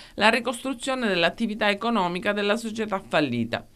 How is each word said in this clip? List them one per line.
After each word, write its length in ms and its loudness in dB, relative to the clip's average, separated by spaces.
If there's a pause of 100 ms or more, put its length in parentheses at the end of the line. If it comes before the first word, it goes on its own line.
(160)
la 140 4
ricostruzione 800 -2
dell'attività 640 2
economica 640 0
della 220 0
società 440 -4
fallita. 640 0 (120)